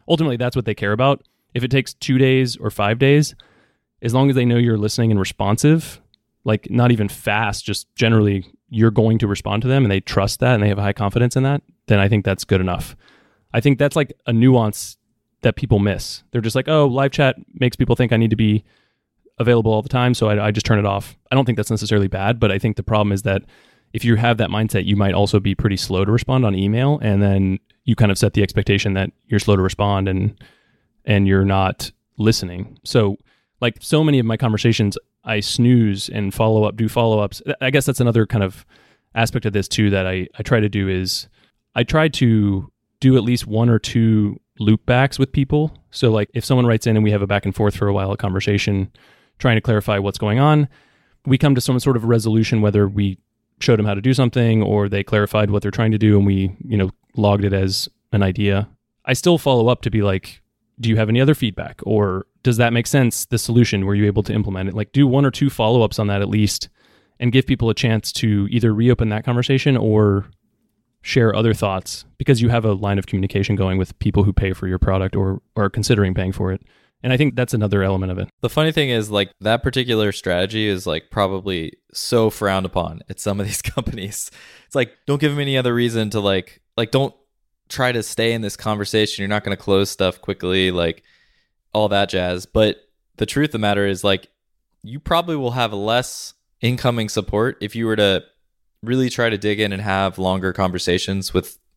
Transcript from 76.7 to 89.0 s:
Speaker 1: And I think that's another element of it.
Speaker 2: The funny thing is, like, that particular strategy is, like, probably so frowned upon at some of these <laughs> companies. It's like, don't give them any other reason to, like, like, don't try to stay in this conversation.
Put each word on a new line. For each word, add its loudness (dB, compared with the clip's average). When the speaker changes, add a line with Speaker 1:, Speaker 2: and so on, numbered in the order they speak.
Speaker 1:
And -2
I 0
think 0
that's -4
another 0
element -2
of -8
it. -6
Speaker 2:
The -4
funny -2
thing -2
is, -2
like, -2
that 0
particular -2
strategy -2
is, -4
like, -6
probably -4
so 0
frowned -2
upon -6
at -14
some -6
of -4
these -8
<laughs> -8
companies. -8
It's -12
like, -2
don't -2
give 0
them -4
any -2
other 0
reason 0
to, -4
like, -2
like, -2
don't 0
try -2
to -2
stay -2
in -4
this -8
conversation. -2